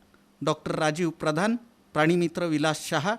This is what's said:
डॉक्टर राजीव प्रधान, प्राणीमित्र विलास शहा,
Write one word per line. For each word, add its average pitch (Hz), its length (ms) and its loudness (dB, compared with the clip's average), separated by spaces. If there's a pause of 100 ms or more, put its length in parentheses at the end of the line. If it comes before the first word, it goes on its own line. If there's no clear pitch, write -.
(460)
डॉक्टर 156 300 -2
राजीव 156 340 0
प्रधान, 165 460 0 (380)
प्राणीमित्र 175 520 2
विलास 156 440 -2
शहा, 175 300 0